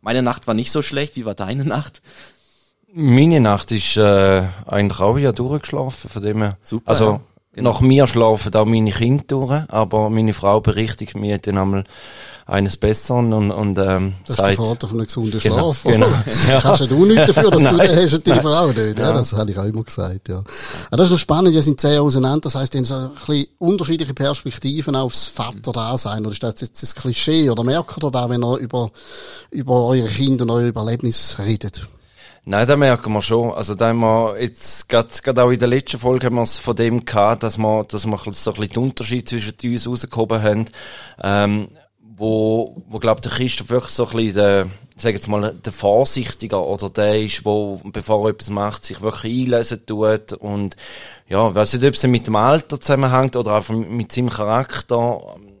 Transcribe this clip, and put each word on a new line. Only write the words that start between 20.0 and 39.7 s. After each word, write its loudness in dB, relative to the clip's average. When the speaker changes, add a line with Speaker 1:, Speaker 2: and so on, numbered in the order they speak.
Speaker 3:
ja. -6
Ah, -4
das 6
ist 4
noch 2
spannend, 2
wir 4
sind 2
zehn 2
Jahre 4
auseinander, 2
das -6
heisst, -4
dann -2
so -4
ein -8
bisschen -4
unterschiedliche -2
Perspektiven -4
aufs 0
Vaterdasein. -6
Oder -4
ist -8
das -4
jetzt -10
das -4
Klischee? 0
Oder -2
merkt -2
ihr -2
da, -2
wenn -2
ihr 0
über, -4
über 0
eure 2
Kinder 0
und -2
euer 2
Überlebnis -4
redet? -4
Speaker 2:
Nein, 2
das 6
merken 2
wir 0
schon. 0
Also -6
da 2
haben 0
wir 0
jetzt -6
grad, 0
grad 0
auch 6
in 0
der 2
letzten -2
Folge 0
haben -2
wir's -2
von -4
dem 0
gehabt, 2
dass -4
wir, 0
dass -8
wir -4
so -12
ein -10
bisschen -4
den -2
Unterschied -4
zwischen -6
uns -4